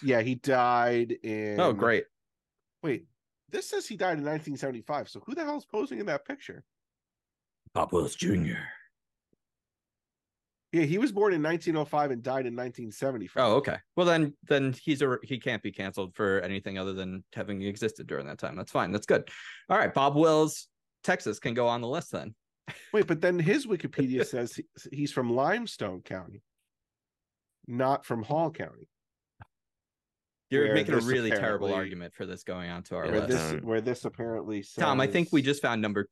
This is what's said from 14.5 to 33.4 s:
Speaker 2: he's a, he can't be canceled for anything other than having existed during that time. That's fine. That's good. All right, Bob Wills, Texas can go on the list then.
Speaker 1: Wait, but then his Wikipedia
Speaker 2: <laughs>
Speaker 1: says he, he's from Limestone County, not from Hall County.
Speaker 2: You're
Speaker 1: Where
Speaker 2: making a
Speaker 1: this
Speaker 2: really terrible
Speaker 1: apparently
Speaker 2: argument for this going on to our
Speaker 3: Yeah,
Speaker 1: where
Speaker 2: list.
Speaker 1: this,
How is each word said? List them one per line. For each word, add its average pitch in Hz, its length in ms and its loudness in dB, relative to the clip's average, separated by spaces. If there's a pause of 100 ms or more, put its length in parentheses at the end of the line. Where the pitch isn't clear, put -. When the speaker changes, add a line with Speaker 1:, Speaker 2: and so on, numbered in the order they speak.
Speaker 2:
he's 147 200 0
a, 135 220 2
he 131 160 -6
can't 113 240 -2
be 104 80 -4
canceled 98 440 -6
for 98 260 2
anything 98 360 -6
other 95 160 -4
than 92 300 -8 (100)
having 98 280 -6
existed 101 460 -4
during 71 200 -6
that 73 100 -10
time. - 180 -8
That's 92 160 -10
fine. 101 200 0
That's 104 140 -2
good. - 240 2 (400)
All 190 80 4
right, - 160 2
Bob 139 220 4
Wills, 156 520 4 (360)
Texas 175 360 0
can 120 140 -4
go 120 140 2
on 120 140 0
the 117 60 -4
list 151 240 -6
then. 90 240 -8 (580)
Speaker 1:
Wait, 208 140 6
but 160 140 0
then 180 180 4
his 233 280 2
Wikipedia 131 580 0
Speaker 2:
<laughs> - 0 -
Speaker 1:
says 120 300 -4
he, - 80 -10 (280)
he's 139 200 -4
from 123 220 0
Limestone 131 680 -2
County, 92 400 -12 (1300)
not 131 380 0
from 117 180 -4
Hall 156 280 0
County. 73 360 -12 (1600)
Speaker 2:
You're 143 160 4
Speaker 1:
Where - 100 4
Speaker 2:
making 151 180 2
a 127 40 4
Speaker 1:
this 117 80 2
Speaker 2:
really 123 240 2
terrible 101 380 0
Speaker 1:
apparently 98 60 0
Speaker 2:
argument 92 400 -6
for 95 120 -10
this 92 180 -10
going 90 260 -8
on 87 140 -8
to - 120 -8
our 82 100 -2
Speaker 3:
Yeah, 80 60 -2
Speaker 1:
where 107 100 2
Speaker 2:
list. 117 100 -2
Speaker 1:
this, 80 200 0